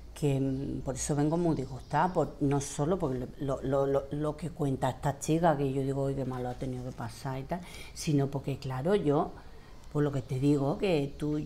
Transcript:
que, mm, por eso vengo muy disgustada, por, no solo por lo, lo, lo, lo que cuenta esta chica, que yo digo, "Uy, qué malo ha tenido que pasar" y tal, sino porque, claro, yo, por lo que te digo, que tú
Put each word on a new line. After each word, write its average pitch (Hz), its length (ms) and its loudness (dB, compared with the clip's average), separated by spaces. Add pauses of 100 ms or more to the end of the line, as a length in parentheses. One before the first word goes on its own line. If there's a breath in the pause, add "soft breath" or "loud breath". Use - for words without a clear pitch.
(140 loud breath)
que, 139 260 2
mm, 135 420 -2
por 135 140 -4
eso 143 200 0
vengo 147 200 4
muy 170 200 4
disgustada, 147 580 0
por, 151 280 0
no 143 200 4
solo 151 380 0
por 135 160 0
lo, 127 120 -4 (360)
lo, 139 240 2
lo, 139 240 2
lo 151 260 -2
que 156 140 -6
cuenta 135 380 0
esta 139 300 -2
chica, 160 380 4
que 139 160 0
yo 139 80 0
digo, 135 240 0
"Uy, 139 100 0
qué 135 100 -2
malo 123 240 -4
ha 123 40 -4
tenido 127 320 -4
que 127 60 -6
pasar" 131 480 -6
y 135 40 -8
tal, 170 160 -4 (340 loud breath)
sino 139 340 2
porque, 139 300 -4
claro, 135 380 0
yo, 160 360 4 (600 loud breath)
por 147 120 2
lo 147 80 2
que 135 100 -2
te 127 180 -4
digo, 143 380 4
que 147 400 2
tú 151 280 0